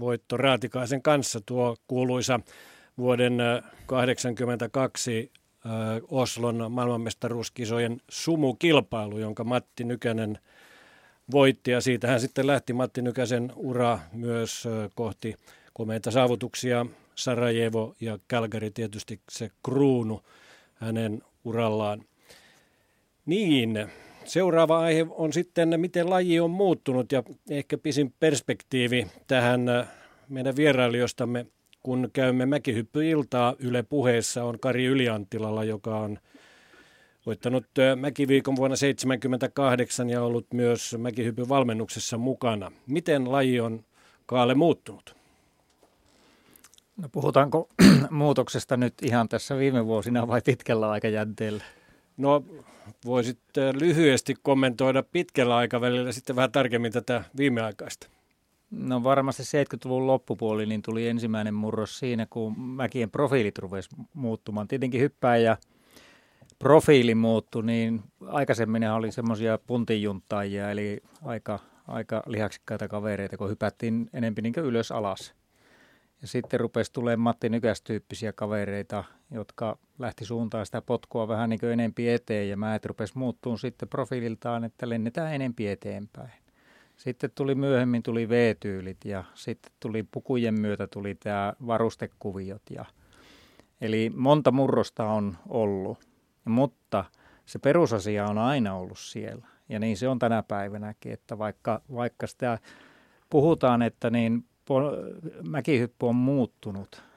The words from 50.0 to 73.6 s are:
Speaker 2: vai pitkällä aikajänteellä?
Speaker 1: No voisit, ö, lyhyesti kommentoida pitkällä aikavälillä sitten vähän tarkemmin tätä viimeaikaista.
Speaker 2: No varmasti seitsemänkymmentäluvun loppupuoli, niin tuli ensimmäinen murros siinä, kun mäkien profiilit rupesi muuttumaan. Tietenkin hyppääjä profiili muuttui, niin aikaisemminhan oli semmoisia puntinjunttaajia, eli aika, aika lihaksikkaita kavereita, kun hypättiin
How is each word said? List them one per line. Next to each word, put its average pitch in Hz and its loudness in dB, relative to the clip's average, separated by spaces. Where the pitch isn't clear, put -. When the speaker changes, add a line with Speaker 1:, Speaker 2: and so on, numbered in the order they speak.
Speaker 2:
vai 117 2
pitkällä 113 2
aikajänteellä? 107 -2
Speaker 1:
No 139 2
voisit, 123 -2
ö, 135 2
lyhyesti 151 4
kommentoida 135 4
pitkällä 135 2
aikavälillä 123 0
sitten 123 -6
vähän 127 2
tarkemmin 120 2
tätä 117 -2
viimeaikaista. 117 -2
Speaker 2:
No 127 -4
varmasti 135 2
seitsemänkymmentäluvun 131 -2
loppupuoli, 110 0
niin 107 -2
tuli 113 -4
ensimmäinen 110 -2
murros 107 -4
siinä, 117 -4
kun 110 -6
mäkien 127 -4
profiilit 131 2
rupesi 95 -10
muuttumaan. 110 -6
Tietenkin 127 -2
hyppääjä 117 4
profiili 131 8
muuttui, 113 0
niin 113 0
aikaisemminhan 113 0
oli 110 -4
semmoisia 113 -2
puntinjunttaajia, 104 -2
eli 104 -6
aika, 110 -8
aika 110 -6
lihaksikkaita 107 -6
kavereita, 101 -6
kun 101 -6
hypättiin 113 -4